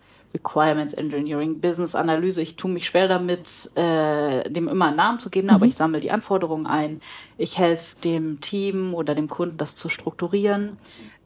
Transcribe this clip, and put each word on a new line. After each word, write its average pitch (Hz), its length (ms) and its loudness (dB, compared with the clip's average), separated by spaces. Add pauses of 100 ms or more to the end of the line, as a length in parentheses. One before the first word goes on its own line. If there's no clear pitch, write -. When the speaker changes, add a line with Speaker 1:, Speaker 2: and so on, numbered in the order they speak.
(340)
Speaker 1:
Requirements 151 600 0
Engineering, 151 680 -4
Business 175 340 0
Analyse. 165 480 0
Ich - 140 -8
tue 185 140 -4
mich 175 160 -4
schwer 185 220 4
damit, 180 680 -2
äh, 151 760 2
dem 165 180 -2
immer 180 200 2
einen 147 80 0
Namen 220 240 2
zu 190 100 -10
geben, 190 200 0
aber 202 140 8
Speaker 2:
Mhm. 247 60 6
Speaker 1:
ich 262 60 0
sammle 160 240 0
die - 100 -4
Anforderungen 170 560 0
ein. 151 340 -2 (380)
Ich - 200 -4
helfe 170 460 2
dem 160 380 -2
Team 196 520 -2
oder 151 200 0
dem 151 140 0
Kunden, 175 280 -4
das 151 180 -4
zu - 140 -6
strukturieren. 202 880 -2 (500)